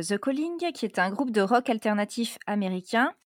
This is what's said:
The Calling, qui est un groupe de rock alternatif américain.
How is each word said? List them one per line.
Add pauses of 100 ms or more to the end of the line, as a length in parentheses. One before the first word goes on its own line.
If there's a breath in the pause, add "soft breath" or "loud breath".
The
Calling,
qui
est
un
groupe
de
rock
alternatif (120)
américain. (240)